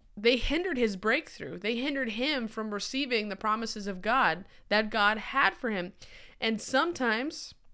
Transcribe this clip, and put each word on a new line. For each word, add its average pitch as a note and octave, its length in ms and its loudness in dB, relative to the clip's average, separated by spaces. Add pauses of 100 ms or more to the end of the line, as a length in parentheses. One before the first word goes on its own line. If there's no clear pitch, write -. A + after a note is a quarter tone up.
(160)
they A#3 200 4
hindered D#4 420 0
his G#3+ 180 2
breakthrough. F#3 640 -2
They G#3+ 180 -2
hindered C4 360 -2
him B3 360 -2
from G#3+ 240 -6
receiving A3+ 560 -2
the G3 80 -6
promises G#3+ 500 -2
of F#3+ 140 -6
God G3+ 460 2 (240)
that G#3+ 180 2
God G#3+ 300 4
had C#4 360 2
for A#3+ 160 -4
him. F3+ 220 -4 (480)
And A3 220 0
sometimes C4 920 0 (200)